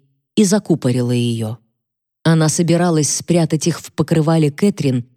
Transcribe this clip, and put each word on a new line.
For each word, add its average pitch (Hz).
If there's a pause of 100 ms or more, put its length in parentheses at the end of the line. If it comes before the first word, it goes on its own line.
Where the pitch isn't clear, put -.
(360)
и 214
закупорила 131
её. 117 (640)
Она 160
собиралась 165
спрятать 165
их 160
в -
покрывале 160
Кэтрин 139 (100)